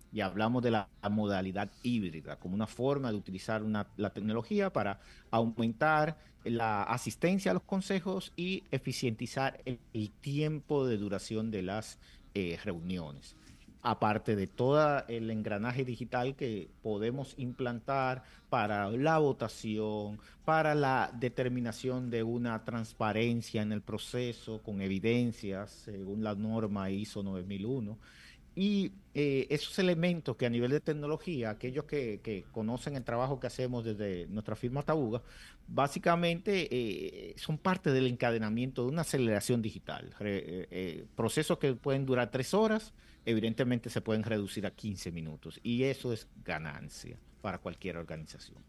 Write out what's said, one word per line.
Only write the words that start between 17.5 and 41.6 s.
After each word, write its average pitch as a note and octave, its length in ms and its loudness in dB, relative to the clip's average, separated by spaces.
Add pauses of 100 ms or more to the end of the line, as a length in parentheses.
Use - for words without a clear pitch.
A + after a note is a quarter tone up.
para G#2 420 2
la D3 280 4
votación, G#2+ 1000 0 (260)
para D#3 300 4
la C3+ 460 4
determinación B2+ 880 -2
de A2+ 120 0
una A#2 420 -2
transparencia A2+ 960 0
en G#2+ 120 0
el G#2 100 -2
proceso A2+ 800 -6
con G2 180 -6
evidencias, G#2 920 0
según G2+ 540 -6
la G#2 100 0
norma G#2 560 0
iso G2+ 320 -4
nueve F#2+ 240 -4
mil G2+ 200 -6
uno, A2+ 320 -4 (640)
Y, G3 300 2 (240)
eh, C#3+ 360 2
esos - 280 -2
elementos F3 580 2
que C3 80 2
a A#2+ 60 4
nivel A#2+ 220 4
de D3+ 80 4
tecnología, D3 720 -2
aquellos B2+ 340 -4
que, B2 400 -2
que G#2 260 -4
conocen A#2+ 460 -2
el B2 80 -6
trabajo B2+ 340 0
que B2 80 -6
hacemos B2 380 -2
desde G2+ 420 -2
nuestra G#2+ 300 -4
firma B2 260 -2
Tabuga, B2 400 2 (460)
básicamente, E3+ 1000 4
eh, A2+ 680 -2
son D#3 200 -2
parte F3+ 360 2
del C3 160 6
encadenamiento A#2+ 760 2
de B2 60 2
una D#3+ 140 0
aceleración A#2+ 600 4
digital. E2 560 -6
Re-, G#2 200 -2
eh, F2 340 -6
eh, F2 420 -6
procesos D3+ 440 2
que C3+ 160 2